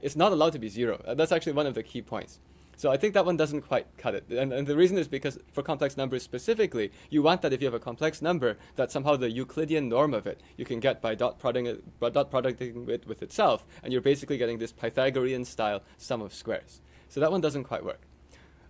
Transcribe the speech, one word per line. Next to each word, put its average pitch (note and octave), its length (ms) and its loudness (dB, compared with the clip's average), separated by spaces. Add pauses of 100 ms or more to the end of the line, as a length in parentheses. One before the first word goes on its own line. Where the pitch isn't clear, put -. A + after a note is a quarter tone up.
it's C#3 140 -4
not F#3 160 4
allowed D#3+ 220 4
to C#3+ 60 -8
be A2 100 -6
zero. A2 360 -2
Uh, A2 80 -4
that's D#3 200 2
actually E3 180 0
one C#3+ 160 0
of B2 80 -4
the A2 80 -4
key A#2+ 180 -10
points. - 380 -10 (380)
So C#3 140 2
I C#3 60 4
think G3+ 160 0
that F#3+ 140 4
one F3 100 2
doesn't D3+ 240 0
quite - 240 -2 (140)
cut A2 160 -2
it. - 160 -8
And, C3+ 200 0
and C3+ 140 -2
the C#3+ 100 0
reason F3+ 220 6
is D#3 100 0
because C3+ 300 -6 (140)
for C#3+ 100 -6
complex C#3+ 360 -2
numbers C3 260 -2
specifically, C3 680 0 (200)
you D3+ 100 4
want E3+ 220 4
that D3 100 0
if B2 80 -2
you C#3 60 2
have A#2 80 -2
a A2+ 40 -4
complex D3+ 440 -4
number, C#3 340 2 (180)
that B2+ 160 0
somehow C#3+ 260 2
the B2+ 120 0
Euclidean C#3+ 580 -2
norm C3 280 4
of G2+ 100 -2
it, - 160 -8 (160)
you B2+ 80 -8
can A#2 140 -6
get B2+ 200 2
by A2+ 140 -2
dot A#2+ 240 -2
producting B2 300 0
it, - 320 -8
by A#2+ 100 2
dot C#3 220 0
producting B2 580 -2
it A#2 160 -4
with - 160 -10
itself, C3+ 460 2 (160)
and B2+ 100 -4
you're B2 80 0
basically C#3 380 0
getting A#2 180 -2
this A2+ 140 -6
Pythagorean B2+ 720 0
style G#2 380 -2 (140)
sum A#2 260 -6
of F#2+ 100 -12
squares. - 480 -8 (260)
So - 120 -8
that D#3 120 4
one F#3 100 0
doesn't C#3+ 240 0
quite G#2 200 -6
work. - 160 -8 (680)